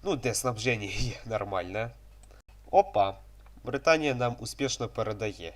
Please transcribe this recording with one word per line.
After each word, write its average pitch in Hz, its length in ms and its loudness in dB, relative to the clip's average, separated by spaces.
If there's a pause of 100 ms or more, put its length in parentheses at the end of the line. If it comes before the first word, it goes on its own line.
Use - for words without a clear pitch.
Ну, 185 140 -2
де 117 180 -2
снабження 113 520 -2
є 107 300 -2 (100)
нормальне. 101 640 -2 (800)
Опа! 101 480 4 (460)
Британія 143 500 4
нам 120 260 0
успішно 120 480 -4
передає 104 680 -4